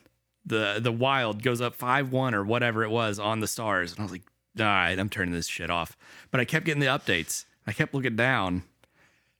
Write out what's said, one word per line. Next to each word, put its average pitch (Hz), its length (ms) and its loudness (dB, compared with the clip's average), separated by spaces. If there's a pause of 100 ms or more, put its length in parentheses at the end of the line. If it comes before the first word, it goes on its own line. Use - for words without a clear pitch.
(440)
The, 107 360 0
the 117 120 0
Wild 117 500 0
goes 123 200 0
up 120 120 -4
five 127 380 0
one 131 220 2
or 101 100 2
whatever 113 400 2
it 107 60 -2
was 110 280 0
on 110 220 0
the 104 80 -2
Stars. 95 440 -2
And 90 80 -10
I - 20 -2
was 90 100 -6
like, 90 100 -12 (360)
"All 110 80 2
right, 92 320 2
I'm 101 100 0
turning 90 240 -2
this 85 160 -4
shit 85 220 -6
off." 85 260 -4 (340)
But 131 100 2
I 120 40 2
kept 160 220 0
getting 147 140 0
the 139 80 2
updates. 98 580 0 (200)
I 107 60 -6
kept - 220 0
looking 127 220 0
down, 104 480 2 (760)